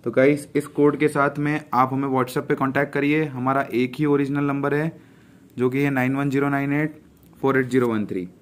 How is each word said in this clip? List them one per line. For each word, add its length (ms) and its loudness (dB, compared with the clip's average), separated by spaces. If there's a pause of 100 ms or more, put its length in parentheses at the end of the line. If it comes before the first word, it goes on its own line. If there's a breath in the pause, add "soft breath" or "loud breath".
तो 80 -4
गाइस 440 2
इस 140 -2
कोड 300 2
के 80 2
साथ 320 0
में 200 -2 (140)
आप 200 2
हमें 160 -2
WhatsApp 380 -2
पे 80 0
कॉन्टैक्ट 380 -2
करिए। 320 0
हमारा 360 -2 (120)
एक 220 0
ही 100 -2
ओरिजिनल 380 0
नंबर 300 -2
है 180 0 (680 loud breath)
जो 120 2
कि 120 0
है 80 2
नाइन 260 0
वन 140 -2
ज़ीरो 200 0
नाइन 240 -2
एट 260 -2 (420)
फ़ोर 180 2
एट 100 -2
ज़ीरो 180 2
वन 180 0
थ्री। 220 -6 (140)